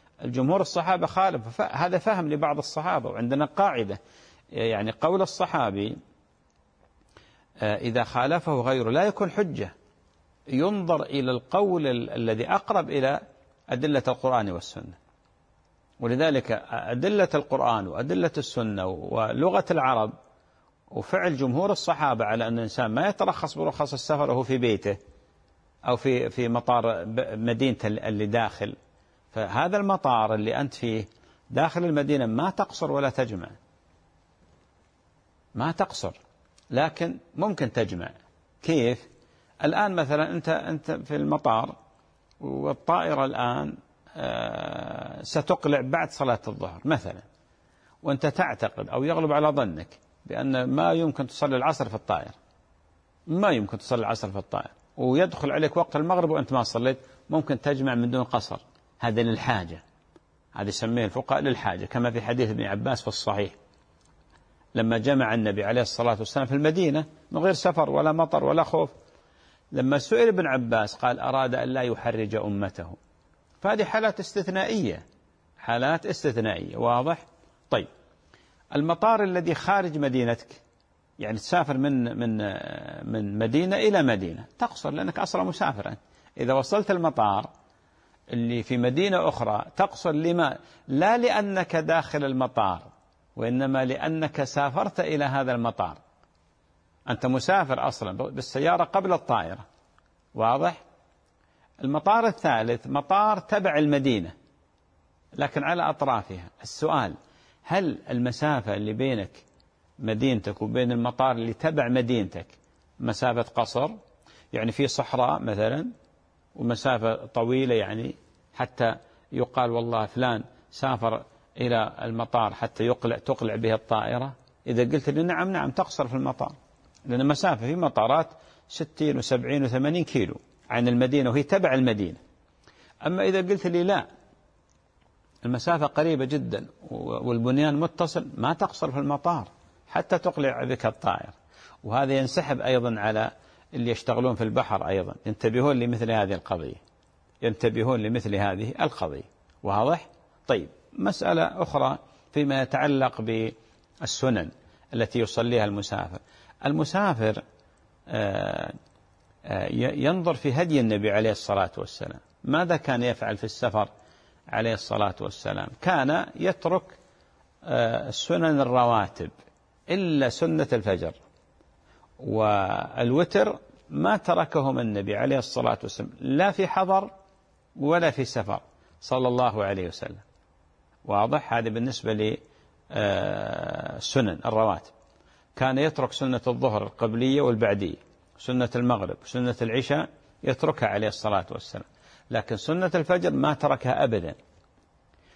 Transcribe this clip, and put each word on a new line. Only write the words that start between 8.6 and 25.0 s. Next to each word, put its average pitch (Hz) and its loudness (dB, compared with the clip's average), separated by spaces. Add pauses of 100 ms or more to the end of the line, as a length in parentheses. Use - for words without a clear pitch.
غيره 123 0
لا 143 2
يكون 202 0
حجة، 135 -4 (720)
ينظر 165 0
إلى 131 -2
القول 175 0
ال-، 120 -2
الذي 113 -2
أقرب - 0
إلى 139 0 (500)
أدلة 131 0
القرآن 123 2
والسنة. - -10 (1040)
ولذلك 127 2 (200)
أدلة 165 0
القرآن 120 2
وأدلة 151 -2
السنة 107 -4
ولغة 117 0
العرب 131 2 (800)
وفعل 180 0
جمهور 139 0
الصحابة 143 0
على 113 0
أن 117 -2
الإنسان 113 -2
ما 143 0
يترخص 190 -2
برخص 156 -2
السفر 143 0
وهو 123 2
في 131 0
بيته 104 2 (880)